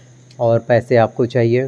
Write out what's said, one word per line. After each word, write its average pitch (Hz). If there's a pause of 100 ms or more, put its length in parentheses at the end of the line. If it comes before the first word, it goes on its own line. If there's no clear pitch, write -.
(400)
और 117
पैसे 117
आपको 117
चाहिए, 120